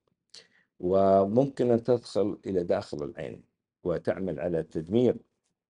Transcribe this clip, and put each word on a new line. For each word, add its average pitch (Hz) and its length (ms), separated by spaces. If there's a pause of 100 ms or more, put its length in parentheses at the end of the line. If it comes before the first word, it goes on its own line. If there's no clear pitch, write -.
(800)
وممكن 98 920
أن 117 140
تدخل 107 640
إلى 92 180
داخل 95 400
العين 69 380 (420)
وتعمل 85 560
على 82 220
تدمير، 92 540 (540)